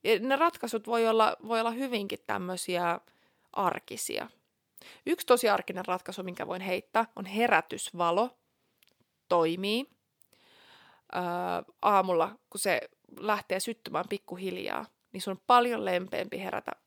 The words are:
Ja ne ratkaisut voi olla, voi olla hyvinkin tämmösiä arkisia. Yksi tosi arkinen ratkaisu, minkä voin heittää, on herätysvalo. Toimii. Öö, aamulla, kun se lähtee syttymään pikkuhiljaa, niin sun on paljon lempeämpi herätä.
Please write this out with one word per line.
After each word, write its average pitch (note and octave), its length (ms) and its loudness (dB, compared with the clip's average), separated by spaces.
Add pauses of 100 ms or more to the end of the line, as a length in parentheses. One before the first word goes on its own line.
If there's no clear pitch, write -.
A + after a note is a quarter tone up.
Ja G#3 140 4
ne C4 180 0
ratkaisut B3 500 0
voi A3+ 220 2
olla, A3 280 4 (120)
voi A3+ 120 0
olla A#3 100 0
hyvinkin A3+ 560 -4
tämmösiä F3+ 720 -2 (520)
arkisia. - 800 -2 (760)
Yksi E4 200 -2
tosi B3 220 4
arkinen F#3 380 -2
ratkaisu, F#3 360 -6
minkä F#3 240 -8
voin F#3+ 160 -6
heittää, G3 440 -2 (100)
on G3 100 -8
herätysvalo. G3 1120 0 (920)
Toimii. F#3 580 2 (1300)
Öö, F3+ 80 -2 (600)
aamulla, F#3 560 4 (120)
kun G3+ 100 -10
se F#3 200 2 (380)
lähtee G3+ 420 -2
syttymään F#3 480 -6
pikkuhiljaa, F#3 760 -6 (260)
niin F#3+ 80 -10
sun G3 120 -6
on - 140 -10
paljon A#3+ 380 6
lempeämpi F#3+ 560 -4
herätä. - 320 -6 (140)